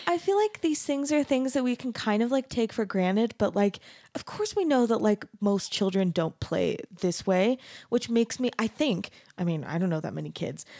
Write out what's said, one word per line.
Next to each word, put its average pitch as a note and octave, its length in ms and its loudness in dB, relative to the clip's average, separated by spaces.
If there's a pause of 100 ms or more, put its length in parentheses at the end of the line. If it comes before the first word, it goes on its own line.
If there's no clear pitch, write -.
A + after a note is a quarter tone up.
I F4 100 2
feel G4 180 2
like G#4 240 2
these D#4 220 0
things C#4+ 300 -2
are D4 100 4
things C4 300 0
that C4+ 120 2
we B3 120 2
can B3 160 -8
kind G#3+ 300 0
of, A#3+ 100 0
like, C4 160 0
take A3+ 240 -2
for A3+ 120 -2
granted, F#3+ 540 0
but, G3+ 160 0
like, G3+ 240 2 (380)
of - 100 -10
course - 300 -4
we G4 80 2
know C4 220 4
that, A3 140 2
like, G#3 240 2 (160)
most G3+ 320 0
children F#3+ 380 2
don't D#3+ 300 -2
play - 380 0 (220)
this F3+ 240 -2
way, G3+ 340 2 (320)
which A#3+ 200 0
makes A#3 300 2
me, B3 180 0
I A3+ 80 0
think, G#3+ 440 -2 (280)
I F3+ 60 -2
mean, D#3+ 200 -2
I D#3+ 140 -4
don't F#3 120 0
know D#3 100 0
that - 140 -8
many D#3 160 -8
kids, - 360 -8 (140)